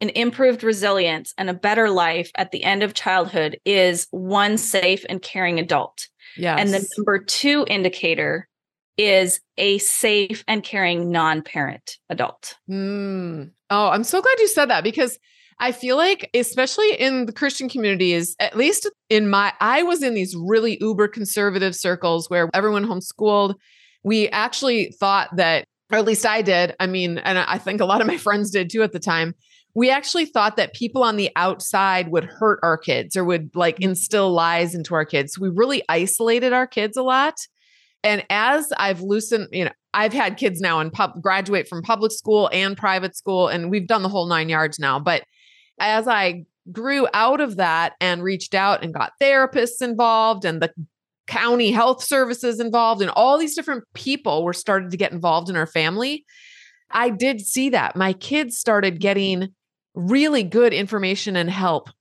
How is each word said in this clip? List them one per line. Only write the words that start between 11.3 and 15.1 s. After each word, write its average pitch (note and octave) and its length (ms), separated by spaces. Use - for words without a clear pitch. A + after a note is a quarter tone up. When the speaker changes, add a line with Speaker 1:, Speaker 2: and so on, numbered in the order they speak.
Speaker 1:
adult. - 460
Speaker 2:
Mm. F#3+ 840
Oh, G#3 200
I'm G3+ 140
so F4+ 180
glad B4+ 180
you G#4+ 80
said C#4+ 220
that, G#3 140
because A#3+ 340